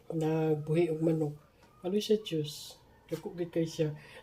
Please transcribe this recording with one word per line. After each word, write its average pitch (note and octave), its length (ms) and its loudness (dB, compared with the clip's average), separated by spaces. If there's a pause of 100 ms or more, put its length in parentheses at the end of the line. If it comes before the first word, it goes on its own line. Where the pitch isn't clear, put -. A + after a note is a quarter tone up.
(120)
nagbuhi D#3 800 2
og D#3 80 -2
manok. D#3 360 2 (480)
Ano F#3 160 0
siya, G#3+ 200 4
Diyos? D3+ 600 -6 (280)
Dagko - 280 -6
gid E3+ 160 -4
kay E3 160 2
siya. D#3 240 0 (300)